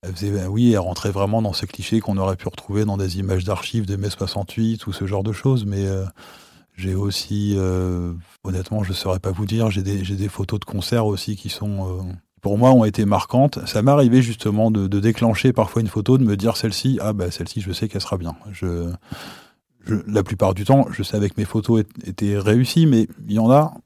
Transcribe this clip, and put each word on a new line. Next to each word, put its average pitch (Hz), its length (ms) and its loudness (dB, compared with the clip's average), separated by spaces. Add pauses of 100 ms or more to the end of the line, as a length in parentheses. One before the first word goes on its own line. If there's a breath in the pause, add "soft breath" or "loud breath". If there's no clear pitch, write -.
elle 92 120 -10
faisait, 101 160 -4
ben 95 180 -2
oui, 117 240 4
elle 104 60 4
rentrait 90 320 -2
vraiment 101 320 0
dans 101 100 -2
ces - 140 -6
clichés - 340 -2
qu'on 101 160 -4
aurait 95 200 0
pu - 120 -8
retrouver 104 380 -4
dans 101 100 -2
des 95 220 -4
images 95 260 -2
d'archives 104 400 -4
de 98 120 -4
mai 101 120 -4
soixante-huit 107 800 -4
ou 92 80 -6
ce - 100 -6
genre 98 180 -2
de 107 100 -2
choses. 117 340 0
Mais, 98 200 -2
euh, 95 200 -4 (680 loud breath)
j'ai 95 200 -4
aussi, 101 640 -2
euh, 90 560 -2 (280)
honnêtement, 95 400 -4
je 92 120 -4
saurais 92 240 -2
pas 98 120 -4
vous 92 140 -4
dire, 110 260 0
j'ai 95 120 -2
des, 98 200 -2
j'ai 95 140 -4
des 98 140 -4
photos 98 280 -6
de - 60 -8
concerts 110 400 -2
aussi 104 320 -2
qui - 140 -12
sont, 101 360 -6
euh, 92 160 -6 (380)
pour 101 160 0
moi, 123 140 8
ont 123 160 8
été 107 180 0
marquantes. 123 600 2
Ça 107 160 -2
m'est 131 80 6
arrivé 131 320 6
justement 110 480 0
de, 101 160 2
de 101 140 0
déclencher 113 520 2
parfois 117 300 0
une 107 60 0
photo, 110 280 2
de 135 80 4
me 104 100 4
dire, « 107 220 0
Celle-ci, 117 460 -2
ah 107 100 -2
bah, 92 180 -2
celle-ci, 87 300 -8
je 95 100 -8
sais 98 160 -4
qu'elle - 140 -6
sera - 160 -4
bien. » 82 180 -6 (180)
Je, 87 380 -4 (920 loud breath)
je, 107 120 -2 (100)
la 104 160 2
plupart 95 320 0
du 98 100 -6
temps, 135 260 6
je - 120 -8
savais 101 260 -2
que - 80 -6
mes 107 80 -2
photos 110 380 0
é-, - 260 -10
étaient 101 300 -2
réussies, 120 480 4
mais 113 200 6 (220)
il 104 60 -2
y 110 40 2
en 113 120 4
a 151 240 6 (120)